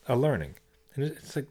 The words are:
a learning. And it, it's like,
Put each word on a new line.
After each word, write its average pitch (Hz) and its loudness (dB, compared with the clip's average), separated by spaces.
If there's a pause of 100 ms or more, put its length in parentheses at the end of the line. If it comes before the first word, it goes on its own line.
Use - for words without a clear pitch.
a 123 4
learning. 120 2 (420)
And 135 0
it, 151 -4
it's - -10
like, 143 -4